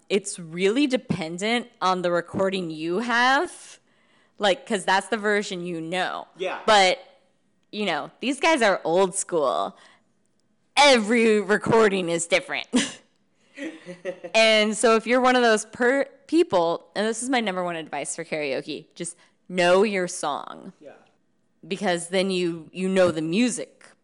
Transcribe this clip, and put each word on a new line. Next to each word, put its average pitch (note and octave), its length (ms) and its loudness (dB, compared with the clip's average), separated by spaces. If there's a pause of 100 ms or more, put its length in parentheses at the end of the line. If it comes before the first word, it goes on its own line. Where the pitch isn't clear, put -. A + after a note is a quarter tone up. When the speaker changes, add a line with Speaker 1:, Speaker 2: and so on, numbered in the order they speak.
Speaker 1:
it's - 300 -2
really F#3+ 480 0
dependent G#3+ 800 -4 (140)
on F#3 200 0
the F3 80 0
recording F3+ 600 -2
you E3 300 -4
have, B3 800 -2 (600)
like, G3 280 0
'cause G3 180 -4
that's G3 240 2
the - 100 -2
version G3+ 480 -2
you E3+ 140 -8
know. D#3+ 460 -6 (120)
Speaker 2:
Yeah. E3+ 260 -8
Speaker 1:
But, G3 340 6 (720)
you G#3 140 -8
know, D#3 260 -4 (100)
these B3+ 200 -4
guys D#4+ 220 2
are G3 220 2
old F3+ 300 2
school. B2 640 -2 (1000)
Every A3+ 640 4
recording G3 680 2
is E3+ 180 -2
different. D#3 460 -2
<laughs> - 260 -2 (1400)
And A3 420 4
so A3+ 200 4
if A3 100 -2
you're B3 140 2
one B3+ 160 4
of B3 60 4
those A3 240 2
per-, C4 400 0 (200)
people, F#3 600 0 (100)
and G3+ 100 0
this A3+ 160 -4
is B3 80 -8
my C4 100 2
number F#3 220 -4
one F3 140 -6
advice D3+ 400 -8
for E3 80 -10
karaoke, D3 680 -6
just - 220 -12 (320)
know F3+ 360 4
your G3 240 -2
song. - 720 -8
Speaker 2:
Yeah. C#3 120 -20 (760)
Speaker 1:
Because F3 400 -4
then F#3+ 220 0
you, F3 420 -4
you F#3 160 -4
know F#3 240 4
the D#3+ 100 -4
music F#3+ 640 -2 (200)